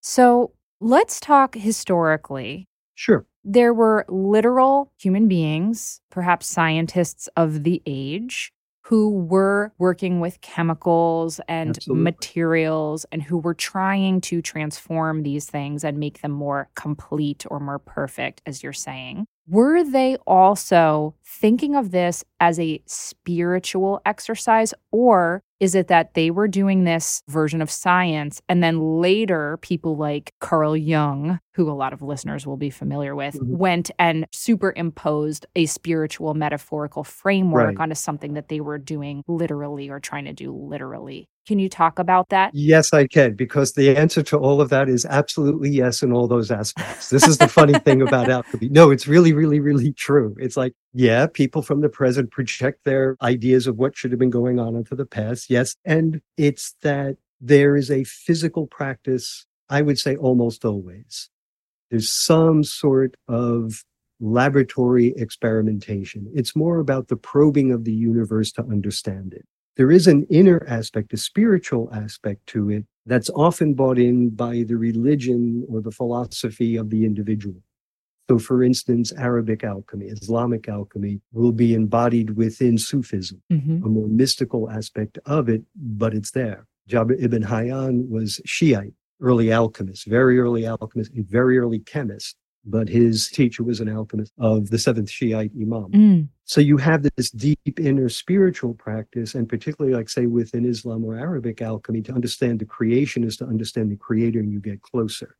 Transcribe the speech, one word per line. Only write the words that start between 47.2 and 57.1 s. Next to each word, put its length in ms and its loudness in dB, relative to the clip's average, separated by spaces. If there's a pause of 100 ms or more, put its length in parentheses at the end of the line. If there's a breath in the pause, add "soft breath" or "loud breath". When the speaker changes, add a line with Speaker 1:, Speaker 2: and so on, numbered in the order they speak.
Speaker 2:
is 120 6
the 100 6
funny 320 8
thing 200 4
about 300 2
Speaker 1:
<laughs> 60 2
Speaker 2:
alchemy. 320 -6
No, 240 10
it's 160 0
really, 240 8
really, 260 2
really 340 2
true. 460 0
It's 180 -6
like, 160 -2 (220)
yeah, 320 4
people 340 0
from 200 -2
the 80 2
present 420 0
project 540 -6
their 380 0
ideas 440 2
of 100 -2
what 200 0
should 160 -4
have 80 -2
been 100 4
going 300 0
on 160 -4
into 180 -6
the 100 -6
past, 460 -6
yes. 240 0 (100)
And 360 0 (160)
it's 460 -2
that 340 -4 (240)